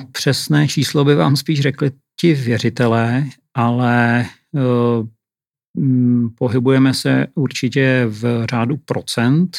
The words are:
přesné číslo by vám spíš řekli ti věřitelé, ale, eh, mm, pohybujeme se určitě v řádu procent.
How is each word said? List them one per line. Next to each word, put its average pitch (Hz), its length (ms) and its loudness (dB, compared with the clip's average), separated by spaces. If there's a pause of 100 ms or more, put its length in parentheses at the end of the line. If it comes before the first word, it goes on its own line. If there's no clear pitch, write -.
(120)
přesné 147 560 0
číslo 143 360 0
by 143 100 4
vám 147 220 2
spíš 143 240 -2
řekli 143 300 -2 (300)
ti 170 140 4
věřitelé, 117 920 0 (300)
ale, 120 720 0 (300)
eh, 120 1200 -4
mm, 123 480 2 (100)
pohybujeme 131 560 2
se 135 400 0
určitě 131 720 0
v 113 420 -4
řádu 117 260 -2
procent. 147 840 -2